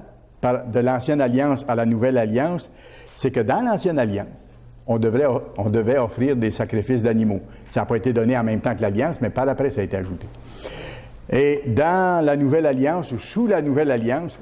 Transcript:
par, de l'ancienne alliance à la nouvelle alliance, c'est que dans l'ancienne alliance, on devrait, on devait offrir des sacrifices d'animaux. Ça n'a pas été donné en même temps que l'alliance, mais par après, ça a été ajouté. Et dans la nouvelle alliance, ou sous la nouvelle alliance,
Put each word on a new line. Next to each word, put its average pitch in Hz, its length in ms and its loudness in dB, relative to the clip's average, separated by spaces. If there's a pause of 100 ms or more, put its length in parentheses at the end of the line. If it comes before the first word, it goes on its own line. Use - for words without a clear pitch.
(420)
par, 123 240 0
de 120 140 -2
l'ancienne 127 420 0
alliance 131 460 2
à 120 80 0
la 117 100 2
nouvelle 117 320 2
alliance, 123 520 0 (460)
c'est 131 160 -2
que 131 80 -2
dans 127 220 0
l'ancienne 208 360 0
alliance, - 500 -4 (380)
on 117 140 0
devrait, 113 260 2 (320)
on 104 120 0
devait 113 280 2
offrir 127 380 0
des 113 160 0
sacrifices 110 520 -2
d'animaux. 110 380 2 (300)
Ça 113 100 0
n'a 101 40 -2
pas 117 120 0
été 120 160 0
donné 117 240 2
en 120 60 0
même 110 180 0
temps 123 140 -2
que - 60 -6
l'alliance, 113 400 0
mais 110 80 0
par 131 200 0
après, 135 220 0
ça 110 100 -4
a - 20 0
été 95 140 -4
ajouté. 92 300 -6 (1000)
Et 143 380 2
dans 170 560 2
la 143 140 2
nouvelle 147 280 2
alliance, 143 460 0
ou 117 60 -6
sous 226 300 -2
la 185 140 2
nouvelle 147 300 2
alliance, 123 500 -2